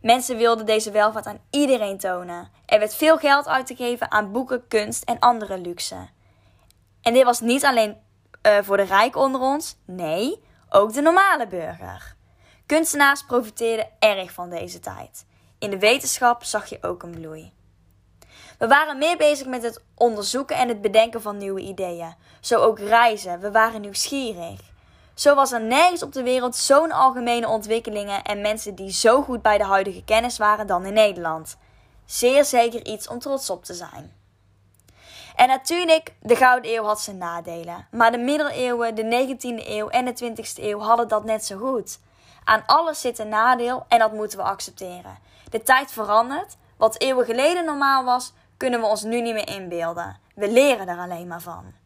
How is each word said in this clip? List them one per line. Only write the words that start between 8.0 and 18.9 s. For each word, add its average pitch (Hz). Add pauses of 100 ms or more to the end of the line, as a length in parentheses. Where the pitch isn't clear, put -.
eh, 208
voor 196
de 196
rijken 202
onder 262
ons. 277 (100)
Nee, 180 (260)
ook 214
de 277
normale 330
burger. 165 (500)
Kunstenaars 285
profiteerden 226 (120)
erg 196
van 180
deze 180
tijd. - (360)
In 208
de 196
wetenschap 240
zag 208
je -
ook 180
een 170
bloei. 160 (1040)
We 226
waren 285